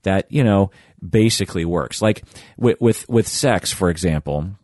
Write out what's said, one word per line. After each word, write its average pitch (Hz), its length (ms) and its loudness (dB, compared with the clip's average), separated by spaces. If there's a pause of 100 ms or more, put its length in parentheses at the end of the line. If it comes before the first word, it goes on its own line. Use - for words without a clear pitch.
that, 95 260 -2
you 143 140 2
know, 98 260 4 (340)
basically 98 600 0
works. 82 360 -4
Like 107 220 0 (340)
with, - 240 0
with, - 280 0
with 117 180 2
sex, - 460 -2
for 90 180 0
example. 80 600 -2 (140)